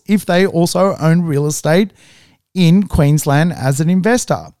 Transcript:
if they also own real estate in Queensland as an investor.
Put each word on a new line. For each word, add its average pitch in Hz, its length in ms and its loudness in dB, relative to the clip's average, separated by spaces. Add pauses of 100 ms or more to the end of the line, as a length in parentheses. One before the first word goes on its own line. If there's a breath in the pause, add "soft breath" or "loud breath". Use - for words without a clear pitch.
if 202 180 -2
they 185 220 2
also 180 520 0
own 165 220 2
real 147 240 -2
estate 165 480 -2 (640 soft breath)
in 185 320 2
Queensland 151 640 0
as 135 260 -4
an 165 100 -2
investor. 185 580 -2 (120)